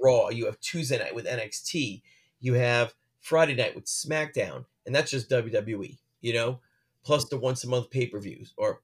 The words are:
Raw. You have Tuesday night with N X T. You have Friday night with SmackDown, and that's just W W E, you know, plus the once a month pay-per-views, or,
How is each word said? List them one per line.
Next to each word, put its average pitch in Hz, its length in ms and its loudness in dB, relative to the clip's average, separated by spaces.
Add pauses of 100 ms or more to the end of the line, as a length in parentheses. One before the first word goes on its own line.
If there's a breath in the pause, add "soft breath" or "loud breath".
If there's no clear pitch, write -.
Raw. 120 280 8
You 117 180 -2
have 113 120 -6
Tuesday 139 380 -2
night 107 160 -4
with 117 140 -6
N 120 120 -4
X 107 220 -8
T. 117 400 -4 (380 soft breath)
You 123 160 2
have 120 400 2 (240)
Friday 160 340 4
night 120 220 0
with - 100 -14
SmackDown, 135 800 -4 (220)
and 127 80 -2
that's - 160 0
just 123 180 -4
W 113 240 0
W 107 300 -2
E, - 160 -14 (220)
you 117 120 -2
know, 117 280 -2 (420)
plus 139 220 2
the 139 120 -4
once 127 260 -2
a 123 60 -8
month 123 220 -2
pay-per-views, 104 640 -6
or, 107 260 -2